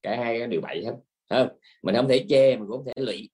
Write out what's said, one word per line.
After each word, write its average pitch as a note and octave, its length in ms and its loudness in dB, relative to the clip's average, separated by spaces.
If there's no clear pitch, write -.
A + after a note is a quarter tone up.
Cả G#2 140 -4
hai A#2 320 -4
đều F2 140 -2
bậy D#2 240 -8
hết, B2 80 -6
không? B2 180 2
Mình G2 120 0
không B2+ 140 2
thể B2 200 4
chê, C3+ 260 6
mình G#2+ 120 -10
cũng A#2 100 -8
không C#3 80 -12
thể C3 180 -8
lụy. G#2 300 -8